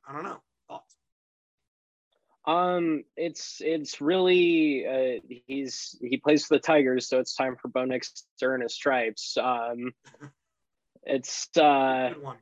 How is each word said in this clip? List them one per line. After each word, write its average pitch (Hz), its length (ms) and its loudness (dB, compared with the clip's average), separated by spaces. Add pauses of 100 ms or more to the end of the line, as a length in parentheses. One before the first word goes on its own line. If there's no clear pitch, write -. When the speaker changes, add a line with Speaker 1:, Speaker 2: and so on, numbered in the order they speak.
Speaker 1:
I 139 60 -16
don't 151 100 -10
know. 175 180 -12 (260)
Thoughts? - 280 -18 (1500)
Speaker 2:
Um, 170 580 0 (120)
it's, - 440 -8
it's 156 420 -4
really, 170 880 4
uh, 131 340 0 (240)
he's, 135 560 -8
he 127 160 -2
plays 151 280 2
for 151 100 2
the 135 60 2
Tigers, 131 460 2
so 131 120 2
it's - 160 -4
time 131 260 -2
for 135 60 -10
Bo 127 180 -2
Nix 127 400 -6 (140)
to 131 60 -2
earn 131 160 0
his 117 120 -4
stripes. 123 640 -2
Um, 120 540 -2 (300)
Speaker 1:
<laughs> - 840 -20
Speaker 2:
it's, - 540 -4
uh, 135 560 4
Speaker 1:
Good 147 100 -14
one. 131 180 -12